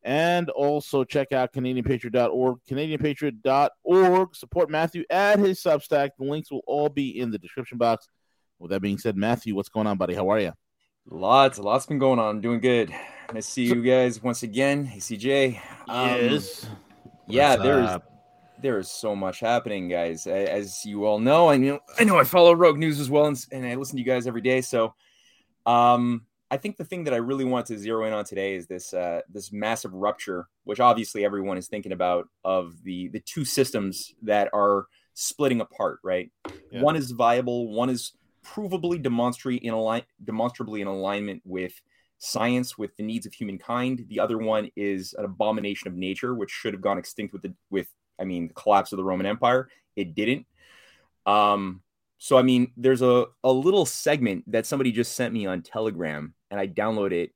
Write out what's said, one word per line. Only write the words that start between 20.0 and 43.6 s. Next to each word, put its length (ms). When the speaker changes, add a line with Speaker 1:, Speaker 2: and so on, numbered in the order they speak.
Speaker 2:
A-, 240
as 340
you 200
all 140
know, 300
I 60
know, 240
I 60
know 140
I 80
follow 280
Rogue 240
News 220
as 100
well, 180
and, 260
and 120
I 100
listen 200
to 60
you 40
guys 220
every 140
day. 180
So, 340
um, 600
I 60
think 180
the 80
thing 220
that 80
I 40
really 280
want 220
to 100
zero 260
in 80
on 140
today 300
is 120
this, 260
uh, 360
this 240
massive 400
rupture, 560
which 160
obviously 420
everyone 340
is 100
thinking 260
about, 340
of 400
the, 240
the 140
two 240
systems 800
that 280
are 360
splitting 480
apart, 420
right? 260
Speaker 1:
Yeah. 100
Speaker 2:
One 160
is 140
viable, 600
one 180
is 220
provably 580
demonstrably 580
in 160
align-, 320
demonstrably 580
in 60
alignment 580
with 280
science, 600
with 160
the 80
needs 240
of 60
humankind. 720